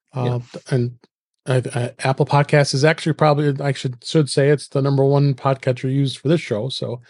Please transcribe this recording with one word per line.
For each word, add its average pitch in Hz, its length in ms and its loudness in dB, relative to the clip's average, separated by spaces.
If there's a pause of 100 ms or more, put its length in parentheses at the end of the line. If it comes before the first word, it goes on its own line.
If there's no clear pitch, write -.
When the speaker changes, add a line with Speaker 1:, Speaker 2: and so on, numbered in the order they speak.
(140)
Speaker 1:
uh, 123 260 -2 (140)
Speaker 2:
Yeah. - 60 -14 (100)
Speaker 1:
and 123 280 -2 (480)
I, 127 160 0 (120)
I, 120 260 -4
Apple 135 260 0
Podcasts 143 480 2
is 135 100 0
actually 156 300 2
probably, 147 480 2
I 139 100 0
should, 127 320 -8
should 151 240 2
say 143 200 2
it's 147 200 0
the 139 140 -2
number 139 220 2
one 143 300 4
podcatcher 131 580 -2
used 135 260 -2
for - 100 -6
this 165 120 2
show. 117 280 -6
So, 120 420 -8